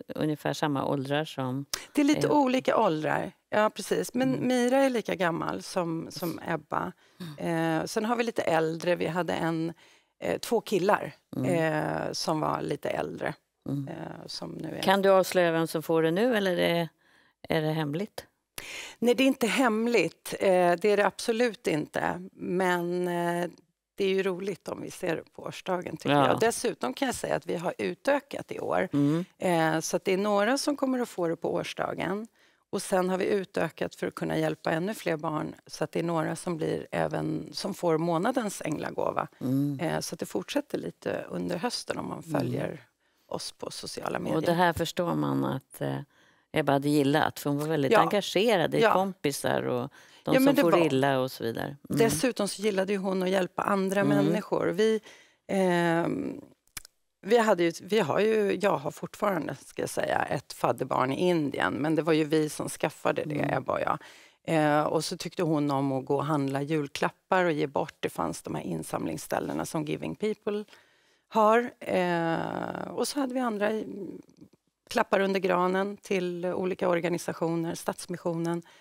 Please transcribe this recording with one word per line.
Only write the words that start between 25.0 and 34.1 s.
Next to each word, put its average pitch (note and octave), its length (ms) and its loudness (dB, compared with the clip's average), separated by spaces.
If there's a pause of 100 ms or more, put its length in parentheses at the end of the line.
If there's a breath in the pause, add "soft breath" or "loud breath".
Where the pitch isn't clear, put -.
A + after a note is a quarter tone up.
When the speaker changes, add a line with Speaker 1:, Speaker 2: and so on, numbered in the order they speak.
Speaker 2:
det - 80 -6 (120)
på - 80 -16
årsdagen, - 540 -6
tycker C#3 180 2
Speaker 1:
Ja. C#3 120 6
Speaker 2:
jag. - 120 2
Dessutom A#3 540 0
kan - 120 -2
jag B3+ 100 -2
säga - 200 -2
att D#3 100 -2
vi F3+ 100 -4
har E3+ 220 -4
utökat - 720 -2
i - 80 -10
år. B2+ 340 0
Speaker 1:
Mm. D3 320 2 (120)
Speaker 2:
Eh, D#3+ 420 2
så - 180 -4
att - 80 -4
det F#3+ 80 2
är F#3 40 2
några G#3 400 2
som D4 180 0
kommer C4 240 -2
att A#3+ 100 -2
få E3+ 180 -2
det E3 80 0
på E3+ 180 -4
årsdagen. E3+ 720 -4 (420 soft breath)
Och G3 120 -4
sen F#3 280 2
har F#3 80 0
vi F#3+ 80 0
utökat F3+ 680 -2
för - 120 -4
att - 80 -8